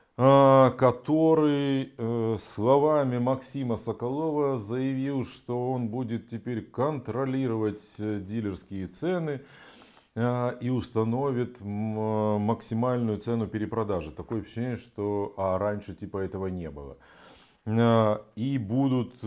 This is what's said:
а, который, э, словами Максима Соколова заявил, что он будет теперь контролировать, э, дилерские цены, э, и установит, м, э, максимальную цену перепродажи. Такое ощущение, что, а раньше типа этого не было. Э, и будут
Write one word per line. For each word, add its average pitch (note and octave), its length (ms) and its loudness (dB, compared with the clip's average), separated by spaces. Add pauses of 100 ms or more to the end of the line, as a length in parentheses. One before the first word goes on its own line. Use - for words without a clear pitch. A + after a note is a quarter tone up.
(160)
а, C3+ 560 8
который, C#3+ 1200 2
э, A2+ 420 0
словами C3+ 800 2
Максима B2+ 580 -2
Соколова C#3 840 -2
заявил, C3 640 -2
что B2 480 -4
он B2 160 -2
будет A#2 400 -6
теперь A#2 340 -6
контролировать, B2+ 1200 -2 (160)
э, G#2 220 -4
дилерские G2 640 -6
цены, D#3+ 540 -4 (720)
э, B2 460 -2
и A#2+ 80 -4
установит, B2 920 -2
м, G#2+ 360 -4
э, G#2+ 400 0
максимальную A2+ 800 0
цену A#2 300 -2
перепродажи. G2+ 640 -2
Такое G2+ 300 -6
ощущение, A#2+ 340 -6
что, G2+ 600 -4
а F#2+ 220 0
раньше G2+ 360 -2
типа G2 240 -8
этого F#2+ 300 -4
не F2 220 -8
было. C#2+ 260 -14 (680)
Э, A2+ 520 4 (180)
и C3 220 -2
будут B2 560 0 (120)